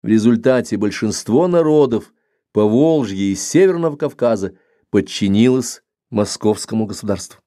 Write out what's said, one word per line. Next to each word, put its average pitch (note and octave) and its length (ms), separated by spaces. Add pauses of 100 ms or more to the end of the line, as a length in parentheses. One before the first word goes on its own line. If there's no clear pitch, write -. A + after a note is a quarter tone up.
В A2+ 60
результате A2+ 680
большинство G#2+ 680
народов D3+ 640 (420)
Поволжья G#2+ 720
и G2 100
Северного E3+ 600
Кавказа A#2 640 (320)
подчинилось A2 960 (260)
московскому G#2+ 800
государству. G2 600